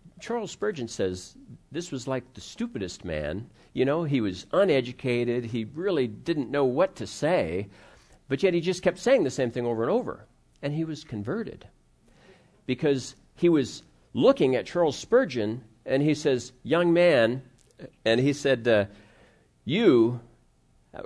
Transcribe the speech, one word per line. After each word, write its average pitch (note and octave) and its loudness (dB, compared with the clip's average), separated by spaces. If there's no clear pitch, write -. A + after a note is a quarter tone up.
Charles A3+ -6
Spurgeon E3+ -4
says, F#2 -6
"This E3+ -10
was B2 -8
like C3 -6
the G2 -16
stupidest A#2+ -10
man. D#2+ -6
You C3 0
know, D#3 0
he C#3 0
was F#2 -4
uneducated. B2 0
He A2+ -4
really D3+ -2
didn't A#2+ -4
know C#3+ 2
what D3 0
to G#2+ -10
say. G#2+ -2
But C3+ -2
yet F3+ 4
he F3 2
just F3+ -4
kept F3+ 0
saying A#3 4
the B2+ 0
same B2+ -2
thing A#2+ -4
over A2+ -2
and C3 0
over." F#3+ -4
And C#3+ -6
he D#3+ -4
was D3+ -10
converted. C3 -8
Because C3+ -2
he F3 2
was C#3+ 2
looking D3+ 4
at G#2 -2
Charles E3 0
Spurgeon, B2 0
and C3+ 0
he D3+ 2
says, C3+ -2
"Young E3+ 2
man," C3+ 4
and A2+ 4
he C#3 4
said, B2+ 0
uh, G#2 6
"You," B2 4
uh, - -14